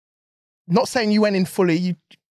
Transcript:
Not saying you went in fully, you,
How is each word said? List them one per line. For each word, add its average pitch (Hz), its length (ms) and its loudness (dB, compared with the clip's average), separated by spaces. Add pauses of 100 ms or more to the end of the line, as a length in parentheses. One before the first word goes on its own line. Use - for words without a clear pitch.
(680)
Not 175 200 0
saying 220 240 -2
you 214 100 2
went 208 140 0
in 190 100 0
fully, 180 300 0
you, 180 200 -2 (340)